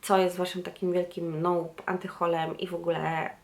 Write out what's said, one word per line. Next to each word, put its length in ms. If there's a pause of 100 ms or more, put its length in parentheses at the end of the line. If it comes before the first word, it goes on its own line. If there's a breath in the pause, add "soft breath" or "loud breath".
co 120
jest 200
Waszym 260
takim 280
wielkim 500
nope, 440
antyholem 720
i 100
w 80
ogóle 540 (140)